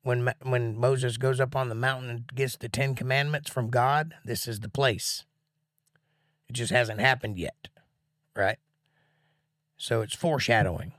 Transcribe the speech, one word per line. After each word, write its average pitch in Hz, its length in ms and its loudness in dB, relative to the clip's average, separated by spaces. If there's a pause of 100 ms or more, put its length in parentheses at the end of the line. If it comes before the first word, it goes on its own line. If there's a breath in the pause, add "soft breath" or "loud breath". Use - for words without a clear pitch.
When 123 220 0
Ma-, 123 100 0 (100)
when 120 340 0
Moses 123 400 2
goes 131 240 0
up 131 160 0
on 131 100 0
the 113 80 -4
mountain 127 340 -2
and 120 240 -8
gets 131 220 -2
the 120 140 -10
Ten 135 260 0
Commandments 143 540 0
from 117 200 -2
God, 143 440 4 (100)
this - 240 -4
is 110 140 -6
the 98 80 -8
place. - 560 0 (1200)
It 120 60 -12
just 120 180 -4
hasn't 110 300 2
happened 123 360 2
yet, - 300 -8 (640)
right? 101 260 0 (1160)
So - 240 -2
it's 107 160 -4
foreshadowing. 113 840 0